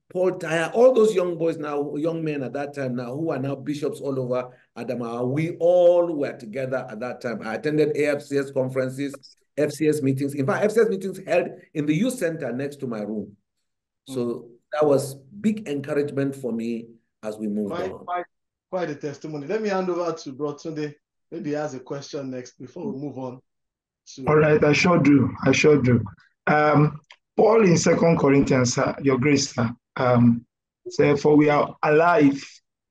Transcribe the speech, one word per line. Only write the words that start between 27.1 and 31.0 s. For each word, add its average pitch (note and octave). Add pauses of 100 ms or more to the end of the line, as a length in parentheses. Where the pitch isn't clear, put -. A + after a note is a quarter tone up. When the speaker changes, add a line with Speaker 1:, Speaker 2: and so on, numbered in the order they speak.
Speaker 3:
Paul A3
in E3
Second E3+
Corinthians, C#3
uh, C3
your C3+
grace, C#3
sir, A#2+ (260)
um, A#2+ (460)
said, C#3+